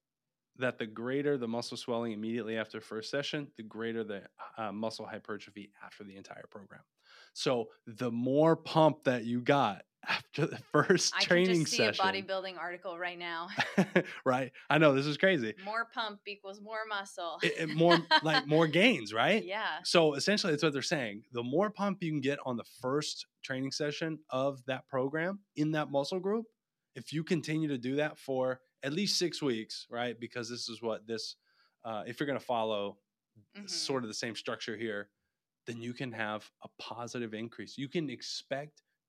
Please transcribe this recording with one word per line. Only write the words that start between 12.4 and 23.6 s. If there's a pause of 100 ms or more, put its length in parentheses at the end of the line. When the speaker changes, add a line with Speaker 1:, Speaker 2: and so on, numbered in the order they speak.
Speaker 2:
article
right
now. (280)
Speaker 1:
<laughs> (360)
Right? (180)
I
know,
this
is
crazy. (100)
Speaker 2:
More
pump
equals
more
muscle.
Speaker 1:
It,
it
more, (140)
Speaker 2:
<laughs>
Speaker 1:
like,
more
gains,
right?
Speaker 2:
Yeah.
Speaker 1:
So
essentially,
that's
what
they're
saying. (100)
The
more
pump
you
can
get
on
the (160)
first (160)
training